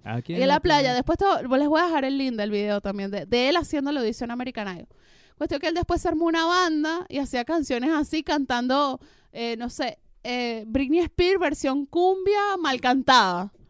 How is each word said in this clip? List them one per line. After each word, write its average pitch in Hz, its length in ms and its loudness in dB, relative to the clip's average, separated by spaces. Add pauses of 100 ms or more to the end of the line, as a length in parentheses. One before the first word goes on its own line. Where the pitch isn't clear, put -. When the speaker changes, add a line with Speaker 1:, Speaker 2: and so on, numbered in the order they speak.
Speaker 1:
Aquí 120 300 -6
Speaker 2:
Y - 40 -4
Speaker 1:
en 247 60 2
Speaker 2:
en 269 60 4
Speaker 1:
la 294 60 6
Speaker 2:
la 311 40 4
playa. 302 200 4
Speaker 1:
playa. 262 140 2
Speaker 2:
Después 269 240 0
te, 392 80 2 (320)
les 294 120 4
voy 311 120 4
a 359 40 4
dejar 320 200 0
el 269 120 -2
link 262 180 -2
del 208 160 -4
video 208 300 -2
también 196 300 -6
de, 196 140 -6
de 240 240 2
él 349 80 4
haciendo 285 360 -2
la 277 80 -2
audición 233 300 -4
American 247 440 -8
Idol. - 120 -16 (500)
Cuestión 294 240 -4
que 349 80 -2
él 330 40 -2
después 339 280 -2
se - 80 -2
armó 330 160 0
una 330 200 2
banda 330 640 0
y 277 120 -6
hacía 247 260 -4
canciones 277 480 -2
así 302 300 -2
cantando, 262 760 0 (320)
eh, 233 260 -6
no 240 120 -8
sé, - 300 -6 (260)
eh, 240 420 -4
Britney 269 320 2
Spears 359 400 2
versión 285 460 0
cumbia 381 560 2 (200)
mal 269 200 -2
cantada. 233 720 4 (160)